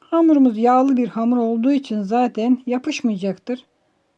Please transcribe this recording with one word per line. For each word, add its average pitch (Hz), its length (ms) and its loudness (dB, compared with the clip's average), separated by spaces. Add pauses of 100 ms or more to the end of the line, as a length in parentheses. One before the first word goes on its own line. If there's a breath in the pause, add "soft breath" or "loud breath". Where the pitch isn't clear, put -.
Hamurumuz 294 580 2
yağlı 254 380 2
bir 240 120 0
hamur 233 280 -2
olduğu 233 360 0
için 226 300 -4
zaten 233 640 -2
yapışmayacaktır. 240 1000 -6 (520)